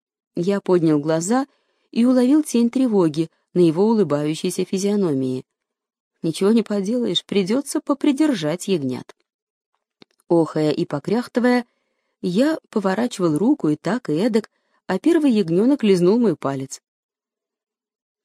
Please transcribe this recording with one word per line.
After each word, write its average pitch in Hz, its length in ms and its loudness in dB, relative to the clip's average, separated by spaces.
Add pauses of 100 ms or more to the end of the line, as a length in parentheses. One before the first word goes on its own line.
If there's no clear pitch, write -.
(360)
Я 196 260 -2
поднял 160 380 2
глаза 170 480 -2 (440)
и 233 140 2
уловил 254 380 4
тень 233 260 0
тревоги — 185 600 0 (240)
на 180 60 2
его 170 260 4
улыбающейся 170 800 -2
физиономии. 170 800 -2 (800)
Ничего 190 280 0
не 226 120 4
поделаешь, 208 600 -4
придётся 214 560 -2
попридержать 269 880 -2
ягнят. 135 480 -4 (1120)
Охая 156 440 0
и 156 140 -2
покряхтывая, 233 800 -2 (560)
я 233 360 0 (120)
поворачивал 190 680 -2
руку 208 320 0
и 151 60 0
так, 196 340 -6
и 151 40 -2
эдак, 208 360 -2 (380)
а 185 120 -2
первый 302 320 2
ягнёнок 208 520 2
лизнул 196 360 4
мой 208 160 2
палец. 135 460 -8 (1400)